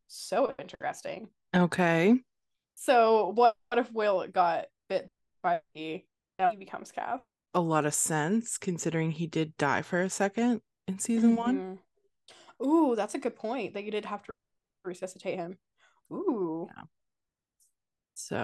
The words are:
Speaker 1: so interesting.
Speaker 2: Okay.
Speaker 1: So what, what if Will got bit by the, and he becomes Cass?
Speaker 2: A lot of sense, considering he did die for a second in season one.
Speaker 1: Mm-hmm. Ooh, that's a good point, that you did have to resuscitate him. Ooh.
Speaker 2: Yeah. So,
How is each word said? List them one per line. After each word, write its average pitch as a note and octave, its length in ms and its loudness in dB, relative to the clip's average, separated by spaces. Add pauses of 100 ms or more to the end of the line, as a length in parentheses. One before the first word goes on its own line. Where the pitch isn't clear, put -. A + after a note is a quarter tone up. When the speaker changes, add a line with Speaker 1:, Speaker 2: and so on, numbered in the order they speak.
Speaker 1:
so - 500 -2
interesting. - 680 -10 (280)
Speaker 2:
Okay. F3+ 640 4 (540)
Speaker 1:
So A3 600 4
what, A3+ 220 6 (140)
what A#3+ 80 2
if A#3+ 120 -2
Will G#3 380 0
got E3+ 380 2 (240)
bit F#3+ 200 -2 (320)
by E3+ 200 0 (120)
the, D#3 300 -8 (340)
and F#3 120 4
he G3 80 -6
becomes - 340 -16
Cass? - 280 -6 (340)
Speaker 2:
A F3+ 60 2
lot D#3 260 2
of D3+ 80 -2
sense, E3+ 640 0
considering E3 520 -2
he D#3+ 160 -4
did D#3+ 300 -4
die C3+ 240 2
for F3 220 -2
a F#3+ 80 -2
second A3+ 500 0 (260)
in F#3+ 120 -6
season A#3 360 4
one. A#3+ 240 0
Speaker 1:
Mm-hmm. - 1080 -12
Ooh, D4 280 6
that's G#3 200 -2
a D4+ 40 -2
good C4 180 -4
point, A3 380 -6
that G3+ 100 -6
you G#3+ 60 -8
did G#3 140 -4
have G3+ 180 -10
to - 100 -18 (520)
resuscitate F#3 540 -8
him. F3 180 -10 (560)
Ooh. F#3 640 -4
Speaker 2:
Yeah. - 60 -18 (1300)
So, - 300 -10